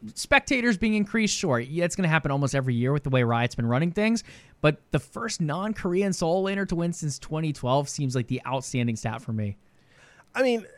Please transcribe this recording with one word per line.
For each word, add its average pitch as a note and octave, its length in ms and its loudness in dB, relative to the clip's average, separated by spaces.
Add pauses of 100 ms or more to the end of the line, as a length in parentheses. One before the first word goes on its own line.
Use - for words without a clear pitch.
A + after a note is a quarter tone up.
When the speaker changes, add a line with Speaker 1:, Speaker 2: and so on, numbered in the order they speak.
(140)
Speaker 1:
spectators B3 640 2
being G#3+ 160 2
increased, G#3+ 420 0
sure, C3+ 220 0
yeah, D3 260 -2
it's E3+ 120 -2
gonna F3+ 120 0
happen D#3 220 2
almost C#3 240 0
every C3 200 2
year B2 180 2
with D3 120 0
the C#3 60 -4
way B2+ 120 4
Riot's A#2 320 2
been A#2 120 -2
running D3 260 2
things. A3 320 0 (360)
But G3+ 180 2 (140)
the D3+ 60 2
first A3 420 -6
non-Korean F#3 720 0
Soul F3+ 320 0
Laner G3 240 -2
to F3 80 -2
win E3+ 160 0
since D3+ 260 -4
twenty D#3 340 -4
twelve C#3 360 0
seems C3 260 -4
like B2 140 -2
the B2+ 180 -2
outstanding B2 500 -2
stat A2+ 240 -6
for A#2 120 -8
me. G#2 240 -4 (760)
Speaker 2:
I B3 80 0
mean, A#3+ 220 2 (140)